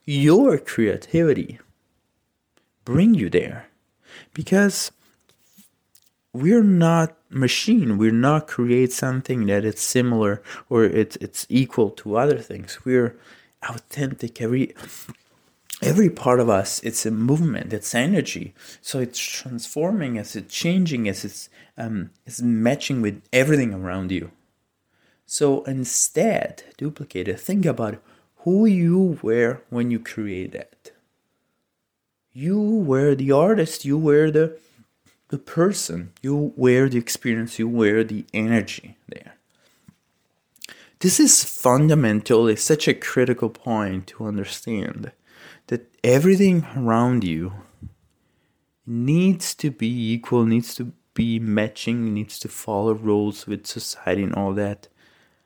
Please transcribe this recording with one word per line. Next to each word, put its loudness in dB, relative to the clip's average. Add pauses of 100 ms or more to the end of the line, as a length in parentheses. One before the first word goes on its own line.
your 4
creativity 0 (1300)
bring 4
you 0
there. -2 (680)
Because 0 (1400)
we're 4
not 4 (120)
machine, 0
we're 4
not 2
create 2
something -4
that 0
it's -4
similar 0 (280)
or 4
it's, 0
it's -10
equal 2
to -8
other 2
things. -14
We're 0 (500)
authentic. -10
Every, -2 (1080)
every 4
part 2
of 2
us, 0
it's -6
a -4
movement, -2
it's -8
energy. -2 (280)
So -8
it's -6
transforming -6
us, -10
it's -14
changing -2
us, -6
it's, -16 (280)
um, -8 (160)
it's -14
matching 0
with -4 (100)
everything 2
around -6
you. -6 (920)
So 0
instead, -2 (140)
duplicate -8
it. -6
Think -2
about -4 (380)
who 2
you 2
were 0
when -2
you -2
create -10
that. -18 (1400)
You -4
were 2
the 2
artist, 2
you 0
were 4
the, 0 (720)
the -4
person, -2 (100)
you -2
were 4
the -2
experience, -6
you -2
were 2
the -8
energy -2 (100)
there. -20 (1600)
This 2
is 4
fundamental, 4
it's 0
such 0
a 4
critical -2
point -4
to -14
understand -8 (540)
that -6 (140)
everything 4
around 2
you -4 (1300)
needs 0
to -4
be -4
equal, 2
needs 0
to -10 (220)
be -2
matching, -2
needs -8
to -12
follow -2
rules -2
with -10
society -4
and -4
all -2
that. -6 (580)